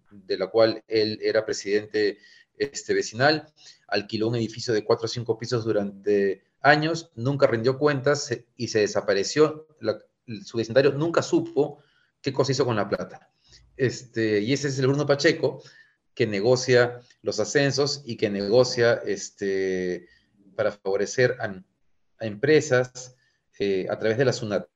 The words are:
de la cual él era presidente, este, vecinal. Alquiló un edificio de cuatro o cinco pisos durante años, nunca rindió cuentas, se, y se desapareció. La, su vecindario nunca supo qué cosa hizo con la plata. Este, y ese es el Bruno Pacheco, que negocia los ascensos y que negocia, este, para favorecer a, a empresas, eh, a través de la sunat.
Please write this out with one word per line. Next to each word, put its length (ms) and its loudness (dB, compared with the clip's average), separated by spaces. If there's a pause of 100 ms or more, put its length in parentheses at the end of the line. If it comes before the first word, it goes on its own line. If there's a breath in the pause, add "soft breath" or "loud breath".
(100)
de 260 -6
la 120 -4
cual 380 4
él 360 0
era 240 2
presidente, 720 -2 (400 soft breath)
este, 340 -6
vecinal. 600 0 (360 loud breath)
Alquiló 400 -2
un 80 -2
edificio 380 -4
de 100 -2
cuatro 220 0
o 20 -6
cinco 300 -4
pisos 260 -4
durante 800 0 (160)
años, 540 2
nunca 320 2
rindió 320 0
cuentas, 480 0
se, 200 -8 (100)
y 120 -8
se 120 2
desapareció. 840 0 (140)
La, 180 -4 (460)
su 140 -6
vecindario 340 4
nunca 300 0
supo 600 -2 (380 soft breath)
qué 120 -6
cosa 200 0
hizo 140 0
con 100 0
la 120 -2
plata. 420 -8 (460 soft breath)
Este, 640 -2
y 120 -2
ese 160 -2
es 100 -4
el 100 2
Bruno 180 0
Pacheco, 560 0 (520 loud breath)
que 120 0
negocia 760 2 (220 loud breath)
los 180 -4
ascensos 640 0
y 140 -10
que 100 0
negocia, 800 2
este, 1000 -4 (480 soft breath)
para 180 -2
favorecer 680 0
a, 60 -6 (720)
a 80 -8
empresas, 880 0 (420)
eh, 320 0
a 80 -4
través 200 0
de 80 2
la 60 2
sunat. 440 -4